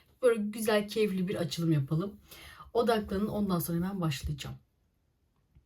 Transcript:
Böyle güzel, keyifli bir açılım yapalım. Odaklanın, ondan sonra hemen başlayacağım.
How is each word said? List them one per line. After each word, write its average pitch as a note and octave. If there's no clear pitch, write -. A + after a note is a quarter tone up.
Böyle A3+
güzel, G#3+
keyifli F#3+
bir G#3
açılım E3
yapalım. D#3
Odaklanın, G#3+
ondan G3
sonra E3+
hemen F#3
başlayacağım. D3